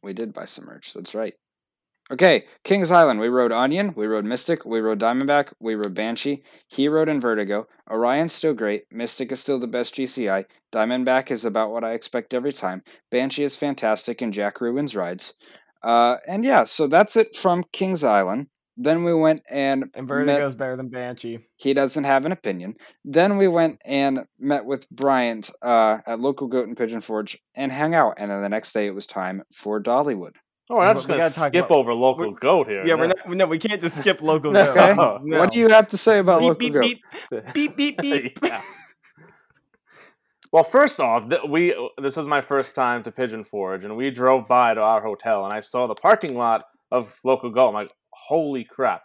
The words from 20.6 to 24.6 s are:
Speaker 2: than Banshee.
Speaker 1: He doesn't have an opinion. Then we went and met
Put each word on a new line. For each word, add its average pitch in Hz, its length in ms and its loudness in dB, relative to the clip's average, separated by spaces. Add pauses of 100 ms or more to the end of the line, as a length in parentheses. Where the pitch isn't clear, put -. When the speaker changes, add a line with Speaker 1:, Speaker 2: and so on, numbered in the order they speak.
Speaker 2:
than 131 120 -10
Banshee. 120 520 -12 (180)
Speaker 1:
He 135 160 0
doesn't 139 300 0
have 135 200 4
an 165 80 -2
opinion. 95 440 -6 (280)
Then 175 320 2
we 196 100 4
went 165 380 2
and 139 360 0 (180)
met 135 260 -2